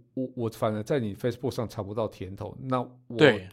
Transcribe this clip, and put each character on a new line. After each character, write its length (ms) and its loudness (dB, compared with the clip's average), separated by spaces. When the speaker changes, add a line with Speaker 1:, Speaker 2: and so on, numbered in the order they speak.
Speaker 1:
我， 220 -4
我 140 -2
反 260 0
而 80 -2
在 160 0
你 160 -2
Facebook 340 -2
上 180 -4
尝 160 -6
不 100 -8
到 140 0
甜 280 -8
头， 240 -8
那 220 -2
我 360 -10
Speaker 2:
对。 360 6